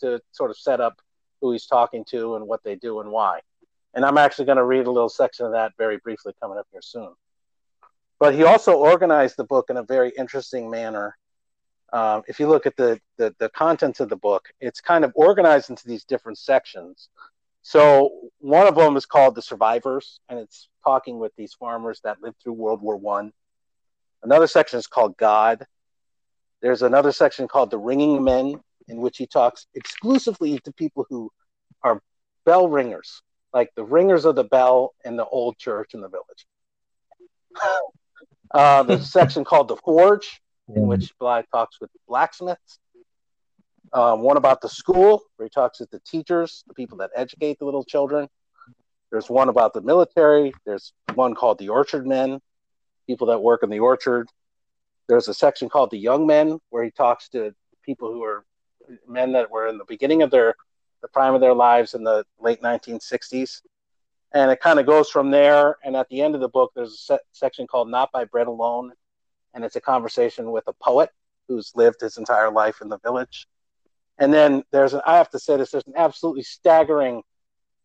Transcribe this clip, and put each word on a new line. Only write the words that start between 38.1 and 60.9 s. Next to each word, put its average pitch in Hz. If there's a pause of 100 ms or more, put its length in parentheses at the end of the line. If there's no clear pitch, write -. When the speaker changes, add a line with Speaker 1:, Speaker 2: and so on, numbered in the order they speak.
Speaker 1:
Uh, 143
there's 139
a -
section 151
called 143
The 117
Forge, 185 (280)
in 107
Speaker 2:
Mm. -
Speaker 1:
which 98
Bly 123
talks 113
with - (160)
blacksmiths. 165 (1120)
Um, 120
one 139
about 131
the -
school, 196 (140)
where 113
he 107
talks 127
with 120
the -
teachers, 165
the -
people 117
that 98
educate 143
the 147
little 139
children. 143 (840)
There's 110
one 131
about 113
the -
military. 147 (120)
There's 101 (220)
one 123
called 110
The 98
Orchard 135
Men, 135 (680)
people 123
that 113
work 117
in 104
the 107
orchard. 123 (800)
There's 120
a 104
section 139
called 131
The 110
Young 127
Men, 156 (100)
where 120
he 113
talks 120
to 107 (300)
people 120
who 117
are 107 (640)
men 127
that 120
were 110
in 110
the 98
beginning 147
of 139
their, 117 (480)